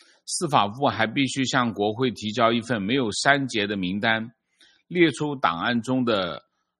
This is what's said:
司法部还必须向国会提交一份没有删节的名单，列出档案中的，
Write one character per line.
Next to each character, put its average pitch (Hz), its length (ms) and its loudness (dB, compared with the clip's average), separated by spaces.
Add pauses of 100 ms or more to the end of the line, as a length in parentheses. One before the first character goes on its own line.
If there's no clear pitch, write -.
(240)
司 - 240 -4
法 131 180 4
部 120 200 -2
还 110 200 0
必 131 200 0
须 131 180 -2
向 123 300 0
国 101 180 0
会 123 180 0
提 104 220 -6
交 113 180 4
一 117 120 0
份 117 180 -2
没 98 140 -2
有 123 180 0
删 139 340 2
节 110 200 -2
的 104 100 -2
名 95 240 -2
单， 113 320 0 (560)
列 170 220 4
出 147 260 -4
档 85 220 0
案 113 240 0
中 127 200 0
的， 95 400 0 (380)